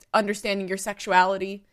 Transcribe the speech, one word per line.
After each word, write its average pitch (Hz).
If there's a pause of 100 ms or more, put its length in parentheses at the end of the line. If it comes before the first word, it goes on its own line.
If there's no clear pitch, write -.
(120)
understanding 202
your 190
sexuality. 196